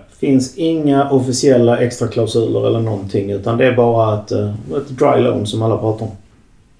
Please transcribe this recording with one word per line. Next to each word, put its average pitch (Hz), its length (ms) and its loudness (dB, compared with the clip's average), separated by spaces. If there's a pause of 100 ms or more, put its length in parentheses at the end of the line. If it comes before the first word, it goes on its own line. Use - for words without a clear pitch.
(200)
Finns 135 380 0
inga 147 520 0
officiella 120 680 2
extraklausuler 113 880 -2
eller 117 120 0
någonting, 101 520 -4
utan 113 260 -4
det 131 80 2
är 120 100 2
bara 113 440 2
ett, - 120 -10
eh, 104 180 -2
ett 135 400 -6
dry 131 320 2
loan 110 240 0
som 110 160 -4
alla 110 160 0
pratar 110 280 -2
om. 104 60 -10 (680)